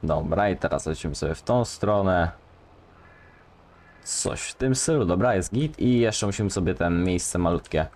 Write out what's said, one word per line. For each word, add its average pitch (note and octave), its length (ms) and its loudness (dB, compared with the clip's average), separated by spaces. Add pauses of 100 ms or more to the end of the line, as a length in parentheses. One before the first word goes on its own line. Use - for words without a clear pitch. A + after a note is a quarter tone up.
Dobra, D#2+ 480 0
i F2+ 60 -2
teraz - 300 -2
lecimy D#2+ 280 -4
sobie D#2+ 200 -2
w - 80 -14
tą A#2+ 220 2
stronę. F#2+ 680 2 (1700)
Coś - 380 -4
w - 140 -10
tym C3 200 0
stylu. D3 300 0
Dobra, F#2+ 300 2
jest F#2 200 -2
git. D3+ 240 -2
I B2 200 4
jeszcze A2 280 2
musimy G2+ 240 0
sobie F#2 240 0
ten F2 300 2
miejsce F2+ 340 0
malutkie, E2 580 0